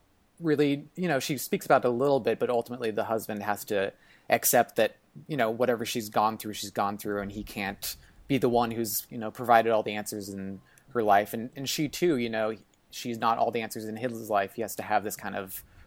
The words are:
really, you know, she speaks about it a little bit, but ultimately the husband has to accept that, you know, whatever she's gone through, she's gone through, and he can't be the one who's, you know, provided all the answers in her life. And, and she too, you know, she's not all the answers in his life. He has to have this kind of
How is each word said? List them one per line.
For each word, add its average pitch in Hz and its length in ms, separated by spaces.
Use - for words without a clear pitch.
really, 147 460
you 180 120
know, 139 120
she 139 180
speaks - 260
about 131 200
it 123 40
a - 20
little 135 300
bit, 110 180
but 120 120
ultimately 120 400
the 107 140
husband 107 400
has 104 220
to 101 260
accept - 480
that, 107 200
you 156 80
know, 113 140
whatever 117 360
she's 110 220
gone 110 280
through, 107 160
she's 101 180
gone 101 280
through, 101 220
and 101 120
he 104 100
can't - 540
be 135 100
the 127 100
one 117 240
who's, 110 380
you 127 80
know, 110 120
provided 117 420
all 110 100
the 104 120
answers 104 340
in 98 320
her 120 80
life. 104 300
And, 117 240
and 135 120
she 147 200
too, 170 280
you 120 120
know, 110 260
she's 117 260
not 117 200
all 113 120
the 117 120
answers 110 240
in 110 100
his 113 340
life. 98 240
He 113 80
has 101 140
to 104 60
have 101 200
this 104 140
kind 98 180
of 98 300